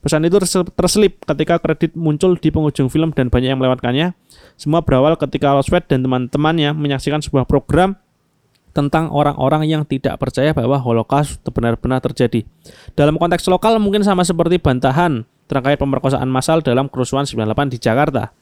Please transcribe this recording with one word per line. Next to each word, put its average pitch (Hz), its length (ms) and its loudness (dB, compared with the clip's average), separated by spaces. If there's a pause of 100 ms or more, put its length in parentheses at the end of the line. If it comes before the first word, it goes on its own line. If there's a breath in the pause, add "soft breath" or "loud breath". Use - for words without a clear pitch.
Pesan 156 240 0
itu 170 80 2
terse-, 185 400 0
terselip 185 480 0
ketika 156 400 -2
kredit 160 320 -2
muncul 165 400 0
di 165 160 0
penghujung 147 400 0
film 160 240 0
dan 127 160 0
banyak 127 240 0
yang 131 80 -2
melewatkannya. 127 560 0 (400 soft breath)
Semua 160 240 0
berawal 143 320 4
ketika 139 400 0
Loswet 156 320 0
dan 131 160 0
teman-temannya 147 720 0
menyaksikan 147 480 -2
sebuah 135 240 -2
program 165 480 0 (800)
tentang 151 400 0
orang-orang 143 560 2
yang 151 160 -2
tidak - 320 -4
percaya 135 320 -2
bahwa 135 320 0
Holocaust 123 640 0
benar-benar 120 560 -2
terjadi. 120 400 0 (560 loud breath)
Dalam 151 160 4
konteks 170 320 -2
lokal 214 320 2
mungkin 208 240 0
sama 185 240 2
seperti 170 320 0
bantahan 131 640 0 (240)
terkait 135 320 0
pemerkosaan 135 480 0
massal 143 400 0
dalam 135 240 0
kerusuhan 131 320 -2
sembilan 117 240 -4
puluh 110 80 -2
delapan 147 160 0
di 123 80 -8
Jakarta. 131 440 0 (200)